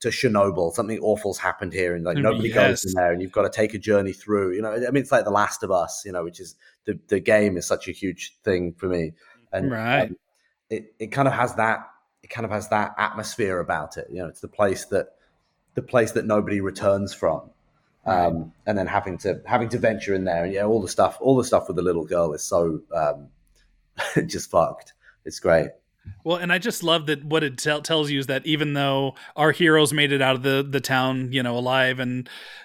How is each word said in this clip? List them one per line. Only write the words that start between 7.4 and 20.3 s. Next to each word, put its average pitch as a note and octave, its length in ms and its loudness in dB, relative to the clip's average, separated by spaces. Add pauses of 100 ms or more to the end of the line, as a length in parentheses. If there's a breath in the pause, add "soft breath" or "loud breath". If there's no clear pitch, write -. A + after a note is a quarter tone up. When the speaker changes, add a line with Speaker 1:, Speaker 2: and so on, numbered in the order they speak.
Speaker 1:
is E2+ 80 -6
such - 220 -2
a F#2 40 -10
huge - 520 -8
thing F2+ 300 0
for G2 140 -6
me. E2+ 260 -2 (380 soft breath)
And, A2 200 -2
Speaker 2:
Right. A#2 320 0
Speaker 1:
um, - 140 -8 (520)
it, G#2+ 300 -8
it A2+ 80 -8
kind C3+ 200 0
of C3 60 0
has A#2+ 220 -2
that, A2 340 -2 (320)
it - 80 -20
kind A2+ 160 -8
of G2+ 60 -6
has G#2 180 -6
that G#2 280 0
atmosphere G#2 600 -2
about E2 380 -4
it, - 140 -12
you F2+ 80 -10
know. F2 80 -8
It's - 140 -16
the F#2+ 60 -14
place F#2+ 380 0
that, - 300 -2 (580)
the B2 80 -4
place A#2 300 2
that - 140 -2
nobody G#2 360 0
returns G2 520 0
from. - 360 -2 (560)
Speaker 2:
Right. F2+ 200 4
Speaker 1:
Um, E2 260 -2 (140)
and G#2 120 0
then F#2 80 0
having F#2+ 340 -2
to, F2+ 260 -2
having A#2+ 240 0
to A#2+ 80 -4
venture G#2 360 0
in F#2+ 120 0
there, E2+ 180 0